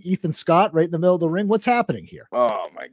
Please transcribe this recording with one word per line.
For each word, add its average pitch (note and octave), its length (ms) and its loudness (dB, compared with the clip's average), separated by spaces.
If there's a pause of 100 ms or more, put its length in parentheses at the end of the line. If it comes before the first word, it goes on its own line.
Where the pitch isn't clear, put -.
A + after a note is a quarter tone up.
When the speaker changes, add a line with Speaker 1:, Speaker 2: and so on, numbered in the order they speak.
Speaker 1:
Ethan F3+ 260 -2
Scott F3 420 2
right E3 120 4
in E3+ 60 -6
the E3 80 -4
middle F3+ 160 4
of E3+ 40 -2
the E3 80 0
ring. F#3+ 220 -2
What's G#3+ 160 0
happening A#3 400 0
here? - 260 -20
Speaker 2:
Oh, G#2+ 420 0
my D2 200 -16